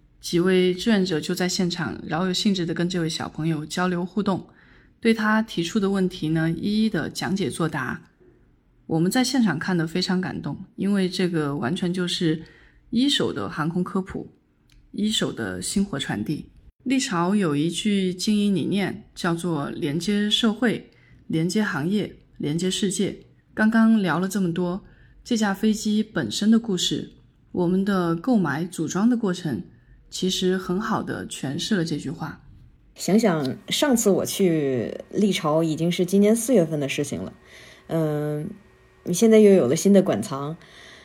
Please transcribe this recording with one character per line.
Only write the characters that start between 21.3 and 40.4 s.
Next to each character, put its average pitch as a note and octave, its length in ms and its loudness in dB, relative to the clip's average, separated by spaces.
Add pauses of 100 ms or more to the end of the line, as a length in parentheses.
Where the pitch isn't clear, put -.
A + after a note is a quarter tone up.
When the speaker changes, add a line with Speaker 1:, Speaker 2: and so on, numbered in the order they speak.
Speaker 1:
接 G#3 160 0
行 D#3 240 -4
业、 G3 300 -2 (220)
连 D3 180 -2
接 F#3 140 0
世 F#3+ 200 -2
界。 - 280 -4 (340)
刚 G#3+ 180 2
刚 A3+ 300 4
聊 E3+ 180 0
了 F#3 80 0
这 G3 140 -2
么 F3+ 100 0
多， F3 320 -2 (400)
这 A#3+ 140 -2
架 G#3+ 160 0
飞 G#3+ 220 2
机 G#3+ 280 0
本 E3+ 280 -4
身 G#3 200 2
的 A3+ 80 8
故 A3 160 -4
事， - 360 -2 (420)
我 F3+ 140 0
们 F#3 180 2
的 F3+ 320 0
购 A3+ 220 2
买 D#3 260 -2
组 E3 240 -6
装 G3+ 220 2
的 A#3+ 80 2
过 G3+ 160 0
程， C#3+ 280 -4 (460)
其 - 220 -2
实 F#3 260 0
很 F#3 240 -2
好 A3 220 -2
地 - 240 -8
诠 - 320 -8
释 - 180 -2
了 E3 80 0
这 D#3 140 -4
句 D3 100 -8
话。 - 320 -10 (540)
Speaker 2:
想 G3+ 260 2
想 D#3 380 0 (100)
上 C4+ 260 2
次 A3+ 140 2
我 F3+ 160 4
去 C#3 720 0 (140)
历 G3 200 2
朝 D#3+ 320 0
已 D#3 140 0
经 E3 160 0
是 F3 140 0
今 G3+ 160 4
年 G#3 120 6
四 A#3 200 0
月 F3+ 100 6
份 D#3 160 -2
的 C3+ 80 -2
事 D3 160 -2
情 F2 180 -8
了， - 120 -10 (540)
嗯， D3+ 600 -2 (560)
你 F3+ 80 -2
现 A3 180 4
在 A3 100 10
又 G3+ 120 10
有 E3+ 140 6
了 C3+ 100 4
新 G3 160 4
的 G3 100 10
馆 A2+ 200 0
藏， C#3+ 340 -6 (480)